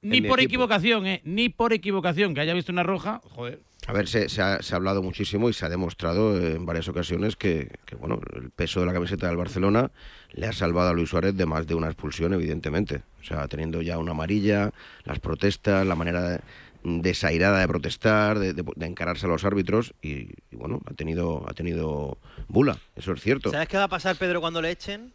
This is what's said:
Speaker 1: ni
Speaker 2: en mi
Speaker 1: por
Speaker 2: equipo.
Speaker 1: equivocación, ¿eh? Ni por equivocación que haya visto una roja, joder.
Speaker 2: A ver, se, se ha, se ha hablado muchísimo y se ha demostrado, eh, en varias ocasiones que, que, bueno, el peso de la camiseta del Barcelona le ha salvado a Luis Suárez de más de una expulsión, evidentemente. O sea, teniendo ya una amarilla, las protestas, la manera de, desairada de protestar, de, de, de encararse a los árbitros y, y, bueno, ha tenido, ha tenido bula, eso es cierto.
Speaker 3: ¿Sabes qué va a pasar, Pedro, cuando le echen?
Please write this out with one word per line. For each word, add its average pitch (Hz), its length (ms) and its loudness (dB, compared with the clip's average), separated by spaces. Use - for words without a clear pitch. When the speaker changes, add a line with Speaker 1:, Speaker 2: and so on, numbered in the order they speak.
Speaker 1:
ni 214 160 4
Speaker 2:
en 240 40 4
mi - 60 0
Speaker 1:
por 254 100 6
Speaker 2:
equipo. 262 140 4
Speaker 1:
equivocación, 226 560 2
¿eh? 185 160 -2
Ni 208 240 0
por 233 240 0
equivocación 185 640 0
que 139 80 -2
haya 160 120 0
visto 180 160 -2
una 175 140 0
roja, 190 360 -2
joder. 120 280 -10
Speaker 2:
A - 80 -6
ver, 104 120 2
se, 117 220 2
se - 140 -2
ha, 98 200 0
se - 120 -6
ha - 20 2
hablado 95 260 0
muchísimo 101 460 0
y 110 60 2
se - 100 -6
ha 80 60 -2
demostrado, 90 680 0
eh, 82 180 0
en 87 100 -4
varias 82 220 -2
ocasiones 87 460 -2
que, 80 340 0
que, - 100 -14
bueno, 57 240 -4
el 62 140 -12
peso 87 300 -2
de 90 60 2
la 87 60 0
camiseta 90 340 -2
del 85 120 0
Barcelona 98 520 2
le - 140 -4
ha 107 60 -4
salvado 90 380 2
a - 20 4
Luis 85 160 2
Suárez 95 260 2
de 92 120 2
más 78 200 -2
de 82 80 0
una 82 120 0
expulsión, 80 480 -2
evidentemente. 78 680 -2
O - 20 -20
sea, 73 240 -4
teniendo 80 320 -4
ya 82 160 -4
una 82 140 -4
amarilla, 101 600 2
las - 140 -6
protestas, 95 680 2
la 92 80 2
manera 85 340 0
de, 87 120 -2
desairada 87 760 2
de 92 80 4
protestar, 107 680 2
de, 95 140 0
de, 80 100 -4
de 82 100 -4
encararse 87 400 -4
a - 20 2
los 82 160 2
árbitros 101 580 2
y, 78 80 -6
y, - 60 -16
bueno, 62 300 -6
ha - 80 -12
tenido, 82 540 -2
ha - 60 -8
tenido 78 640 -4
bula, 135 300 4
eso - 160 -4
es - 80 -4
cierto. 135 300 0
Speaker 3:
¿Sabes 160 180 -2
qué - 100 -2
va 202 60 4
a 190 40 0
pasar, 185 280 -2
Pedro, 180 240 0
cuando 165 220 -2
le 160 80 0
echen? 208 440 -8